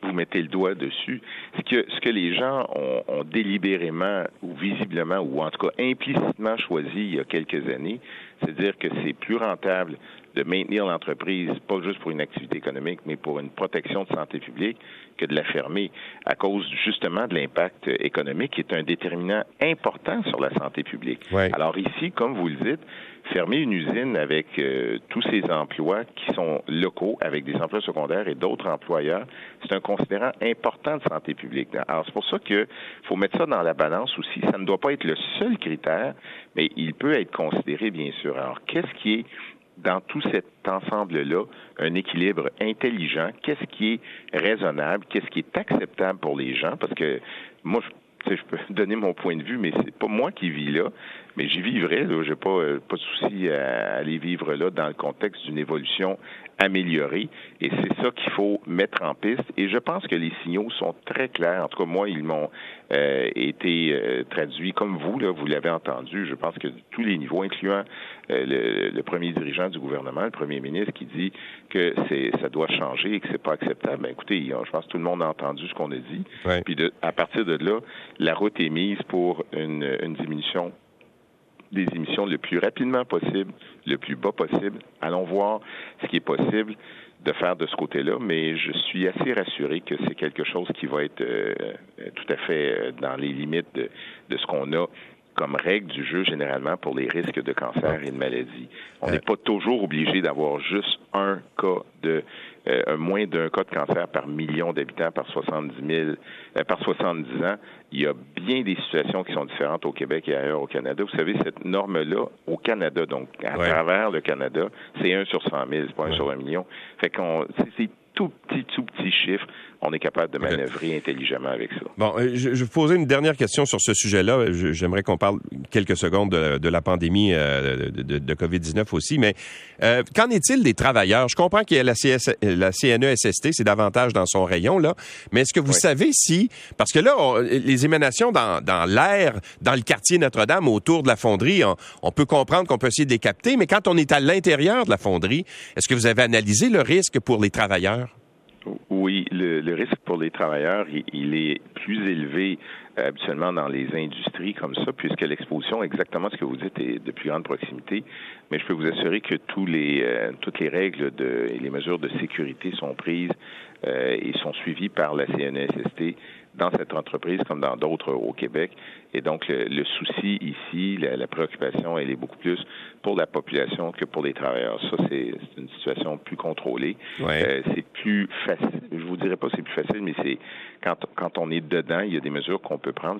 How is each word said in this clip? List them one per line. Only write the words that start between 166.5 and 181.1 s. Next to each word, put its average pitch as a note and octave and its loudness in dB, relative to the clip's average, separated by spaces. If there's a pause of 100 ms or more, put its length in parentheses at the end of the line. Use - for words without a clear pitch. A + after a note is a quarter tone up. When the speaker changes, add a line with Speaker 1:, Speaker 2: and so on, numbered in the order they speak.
Speaker 1:
dans F2 0
cette - -2
entreprise E2 -2
comme D2+ -4
dans C2+ 0
d'autres D#2 -2
au A#1+ -2
Québec. D#2 -4 (420)
Et C2+ -2
donc, D#2 -2
le, B1+ 0
le C#2 -2
souci - -2
ici, F#2 -4
la, C2+ 0
la B1 -4
préoccupation, D#2+ -2
elle C#2 -2
est C2 -2
beaucoup B1+ -12
plus F2 -2 (420)
pour G2+ 0
la E2 2
population C#2+ -2
que - -6
pour D2+ -4
les C#2+ -2
travailleurs. B1 -2
Ça, - -2
c'est, B1+ -2
c'est - -14
une C2 -14
situation D2 -4
plus - -12
contrôlée. D2 -4 (220)
Speaker 2:
Ouais. D#2+ 2
Speaker 1:
Euh, C2+ 0 (120)
c'est - -4 (160)
plus - 2 (180)
facile, - -2 (100)
je E2 -6
vous F2+ -6
dirais F#2 -2
pas - -4
c'est E2+ -8
plus - -4
facile, G#2 -4
mais F2 -4 (100)
c'est C#2 -2 (460)
quand, F2 0 (180)